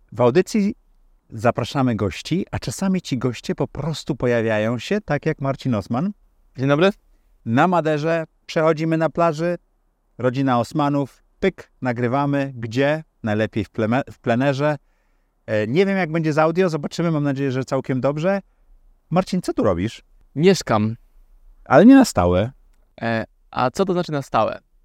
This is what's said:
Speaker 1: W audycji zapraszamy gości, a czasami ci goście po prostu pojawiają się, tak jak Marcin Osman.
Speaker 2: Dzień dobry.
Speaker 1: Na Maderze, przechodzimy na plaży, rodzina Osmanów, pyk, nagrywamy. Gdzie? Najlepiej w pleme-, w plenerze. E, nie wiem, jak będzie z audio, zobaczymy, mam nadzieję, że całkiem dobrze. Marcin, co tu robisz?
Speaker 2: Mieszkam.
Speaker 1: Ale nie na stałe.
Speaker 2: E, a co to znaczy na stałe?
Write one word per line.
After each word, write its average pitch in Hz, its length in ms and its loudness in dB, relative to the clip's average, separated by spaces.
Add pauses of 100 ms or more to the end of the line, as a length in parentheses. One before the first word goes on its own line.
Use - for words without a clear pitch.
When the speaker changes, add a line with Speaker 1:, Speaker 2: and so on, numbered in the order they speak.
(120)
Speaker 1:
W 110 100 -4
audycji 190 540 2 (540)
zapraszamy 120 680 0
gości, 104 560 -2
a - 80 -4
czasami 185 420 -2
ci - 160 -4
goście 123 380 -4
po 143 120 -4
prostu 151 480 -6
pojawiają 113 640 0
się, 202 220 -4
tak - 240 -4
jak 156 160 -4
Marcin 135 340 -2
Osman. 123 360 -2 (460)
Speaker 2:
Dzień 131 100 -2
dobry. 151 220 2 (560)
Speaker 1:
Na 127 220 2
Maderze, 160 580 -2 (200)
przechodzimy 160 520 0
na 160 120 0
plaży, 170 480 -2 (600)
rodzina 127 420 0
Osmanów, 143 640 -2 (160)
pyk, - 320 -4 (100)
nagrywamy. 135 720 -2
Gdzie? 135 480 -2 (200)
Najlepiej 107 420 -2
w - 40 -20
pleme-, 117 320 -2 (100)
w - 80 -20
plenerze. 139 580 0 (680)
E, 107 220 -2
nie 160 180 2
wiem, 196 120 0
jak 175 140 -2
będzie 156 220 0
z 143 40 0
audio, 165 320 2
zobaczymy, 160 420 -4
mam 147 120 0
nadzieję, 139 280 -2
że 127 120 -2
całkiem 131 380 -2
dobrze. 151 400 0 (680)
Marcin, 180 320 0
co 349 120 -4
tu 277 100 -2
robisz? 95 380 0 (340)
Speaker 2:
Mieszkam. 117 600 2 (720)
Speaker 1:
Ale 139 200 8
nie 269 100 12
na 269 100 8
stałe. 90 460 2 (500)
Speaker 2:
E, 113 240 -2 (260)
a 123 200 0
co 196 140 0
to 185 80 -2
znaczy 175 180 -2
na 143 100 -4
stałe? 110 380 -2 (260)